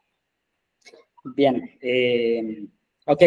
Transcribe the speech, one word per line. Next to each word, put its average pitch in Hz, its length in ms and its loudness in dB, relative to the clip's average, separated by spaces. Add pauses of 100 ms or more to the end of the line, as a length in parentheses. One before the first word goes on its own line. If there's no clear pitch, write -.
(1200)
Bien, 131 580 -2
eh, 117 840 -2 (380)
ok, 147 200 4